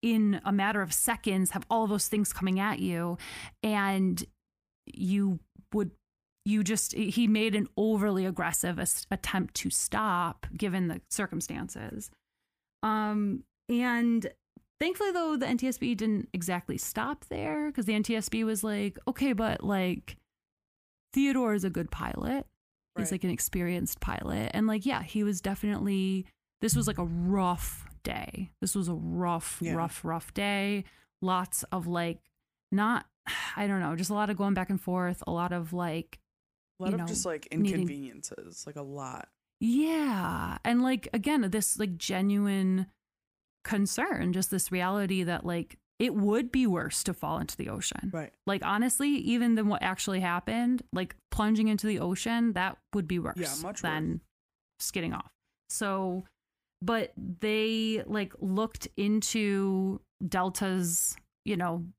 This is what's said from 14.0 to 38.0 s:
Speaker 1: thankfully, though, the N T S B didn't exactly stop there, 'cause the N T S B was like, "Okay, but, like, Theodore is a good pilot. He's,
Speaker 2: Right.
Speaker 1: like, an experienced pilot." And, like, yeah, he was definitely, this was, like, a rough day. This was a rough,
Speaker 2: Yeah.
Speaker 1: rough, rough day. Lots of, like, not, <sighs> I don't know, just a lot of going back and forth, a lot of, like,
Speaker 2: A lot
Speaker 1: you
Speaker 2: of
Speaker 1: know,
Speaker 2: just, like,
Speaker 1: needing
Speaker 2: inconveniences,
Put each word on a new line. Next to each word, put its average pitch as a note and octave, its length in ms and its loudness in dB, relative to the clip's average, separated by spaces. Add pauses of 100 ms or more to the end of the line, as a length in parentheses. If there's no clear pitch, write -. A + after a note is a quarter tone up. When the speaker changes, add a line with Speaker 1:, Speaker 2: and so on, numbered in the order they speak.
Speaker 1:
thankfully, F#4 320 0
though, E4 240 2
the C4 100 0
N A#3+ 120 2
T B3+ 100 2
S B3+ 100 -2
B A#3+ 160 0
didn't G#3+ 380 0
exactly F3+ 440 -2
stop - 500 -4
there, D4+ 440 -4
'cause B3+ 140 -2
the G#3+ 100 2
N G#3+ 80 4
T A3+ 140 0
S A3 120 -2
B A3+ 140 0
was A3 220 0
like, G#3 420 -2
"Okay, C4+ 260 2
but, A3 300 0
like, F#3+ 540 0 (960)
Theodore C4 420 4
is G3 80 2
a F#3+ 80 0
good E3+ 220 -4
pilot. - 560 -4 (480)
He's, G#3+ 80 -2
Speaker 2:
Right. F#3 80 -2
Speaker 1:
like, F#3 100 -2
an F#3 80 0
experienced F3 680 -2
pilot." - 520 -2
And, G#3+ 140 2
like, G#3+ 180 0
yeah, C4+ 200 0
he G#3+ 180 -2
was G3+ 180 0
definitely, G3 840 0 (340)
this A3 140 2
was, A#3 140 2
like, G#3 100 -2
a F3 60 -2
rough F3+ 840 0 (140)
day. - 480 -6 (100)
This F#3+ 140 -2
was F#3 140 0
a F3 60 0
rough, E3 680 -2
Speaker 2:
Yeah. E3 120 -2
Speaker 1:
rough, E3 300 -4
rough E3 300 -4
day. G3+ 480 0 (380)
Lots F#3 500 0
of, F3+ 160 -2
like, E3+ 340 -2 (520)
not, G#3+ 340 4 (200)
<sighs> - 300 -6
I G3+ 120 0
don't G3 100 2
know, D#3+ 160 0
just F3 160 -2
a G#3 40 0
lot G#3 140 0
of G3+ 80 0
going G3 180 2
back F#3 160 0
and G3 100 0
forth, F3+ 440 0
a - 60 -4
lot E3+ 220 0
of, E3+ 200 -4
like, E3+ 460 -4 (600)
Speaker 2:
A - 20 -6
lot F#3 60 0
Speaker 1:
you G3+ 60 2
Speaker 2:
of F3 80 0
Speaker 1:
know, E3+ 40 -4
Speaker 2:
just, F#3 180 -2
like, D#3+ 280 -4
Speaker 1:
needing F#3+ 300 2
Speaker 2:
inconveniences, - 840 -8